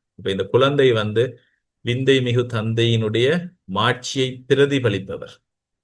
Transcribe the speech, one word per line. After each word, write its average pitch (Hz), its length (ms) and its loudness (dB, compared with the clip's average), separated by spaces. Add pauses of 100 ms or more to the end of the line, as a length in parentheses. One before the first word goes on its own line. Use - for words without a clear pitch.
(160)
இப்ப - 160 -6
இந்த 95 140 -2
குழந்தை 135 480 4
வந்து 110 480 -2 (400)
விந்தை 131 400 2
மிகு 123 200 0
தந்தையினுடைய 117 1120 0 (100)
மாட்சியை 123 840 -4
பிரதிபலிப்பவர், 120 880 0 (480)